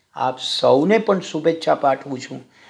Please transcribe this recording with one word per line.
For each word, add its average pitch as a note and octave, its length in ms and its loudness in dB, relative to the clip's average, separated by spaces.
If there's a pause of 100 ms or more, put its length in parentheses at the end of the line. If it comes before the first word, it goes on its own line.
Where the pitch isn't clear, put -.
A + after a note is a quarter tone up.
(140)
આપ C3 260 -4
સૌને C#3+ 580 4
પણ G#3 220 0
શુભેચ્છા D#3+ 560 -2
પાઠવું C3+ 440 -2
છું B2+ 240 -14 (260)